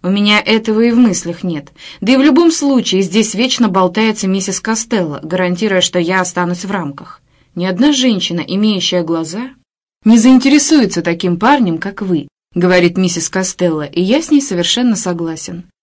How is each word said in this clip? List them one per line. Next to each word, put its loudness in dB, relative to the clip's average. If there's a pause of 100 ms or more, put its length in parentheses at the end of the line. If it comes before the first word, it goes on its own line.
У -4
меня 2
этого 0
и 2
в 2
мыслях 0
нет. -6 (300)
Да 0
и 4
в 2
любом 4
случае 0
здесь 0
вечно 0
болтается 0
миссис -2
Костелло, -4
гарантируя, -2
что 0
я 0
останусь -4
в -8
рамках. -10 (340)
Ни -4
одна 2
женщина, -2
имеющая -2
глаза, -6 (520)
не 6
заинтересуется 4
таким -2
парнем, 2
как -10
вы», -2 (280)
говорит 2
миссис -2
Костелло, -2
«и -4
я 2
с -4
ней 4
совершенно 0
согласен. -6 (180)